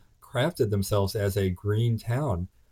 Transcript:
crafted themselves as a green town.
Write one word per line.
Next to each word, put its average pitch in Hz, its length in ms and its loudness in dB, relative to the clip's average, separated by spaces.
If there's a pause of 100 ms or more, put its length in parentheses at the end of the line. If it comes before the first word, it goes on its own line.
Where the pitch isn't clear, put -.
(220)
crafted 127 480 0
themselves 98 460 0
as 101 200 0
a 95 140 2
green 107 480 0
town. 117 480 -2 (260)